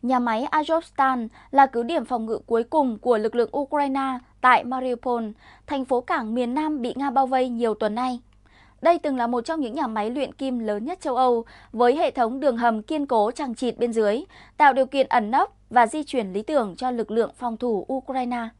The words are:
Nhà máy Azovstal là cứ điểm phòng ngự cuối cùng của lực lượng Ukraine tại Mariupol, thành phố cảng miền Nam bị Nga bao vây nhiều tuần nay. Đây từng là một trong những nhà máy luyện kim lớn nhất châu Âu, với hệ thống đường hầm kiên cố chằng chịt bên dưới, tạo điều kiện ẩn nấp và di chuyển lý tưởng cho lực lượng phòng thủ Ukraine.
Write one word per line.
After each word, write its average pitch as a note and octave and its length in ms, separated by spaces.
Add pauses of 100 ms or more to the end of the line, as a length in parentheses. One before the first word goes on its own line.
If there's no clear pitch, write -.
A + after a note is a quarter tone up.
Nhà B3 180
máy A3+ 320
Azovstal C#4+ 760 (240)
là C#4 140
cứ A#3 180
điểm C4+ 220
phòng A3+ 200
ngự A3 200
cuối A3+ 180
cùng B3+ 360
của A#3+ 180
lực G#3+ 180
lượng A#3+ 220
Ukraine C4+ 600 (220)
tại B3+ 220
Mariupol, B3 600 (440)
thành C4+ 180
phố B3 160
cảng B3 320
miền A#3+ 200
Nam D4+ 280
bị A#3 140
Nga C#4 140
bao C4+ 180
vây C4 220
nhiều A#3 240
tuần G#3+ 220
nay. B3 240 (640)
Đây E4+ 180
từng C#4+ 180
là A#3 100
một B3 140
trong D#4+ 180
những B3+ 160
nhà D4 120
máy A3 220
luyện C4 240
kim C4+ 260
lớn G#3+ 260
nhất F4 160
châu C4 140
Âu, A#3+ 300 (260)
với A#3+ 240
hệ D#4 160
thống B3 280
đường C4 180
hầm A3+ 260
kiên D#4 220
cố A3+ 260
chằng C4 240
chịt A#3 220
bên A#3 160
dưới, A3 300 (340)
tạo C4+ 160
điều C4 120
kiện C4+ 240
ẩn G#3+ 220
nấp D#4+ 180 (200)
và A#3 180
di D4+ 160
chuyển A3 300
lý G3+ 80
tưởng G#3+ 340
cho B3+ 160
lực A#3 200
lượng A3 260
phòng A#3 200
thủ A3+ 360
Ukraine. B3 540 (120)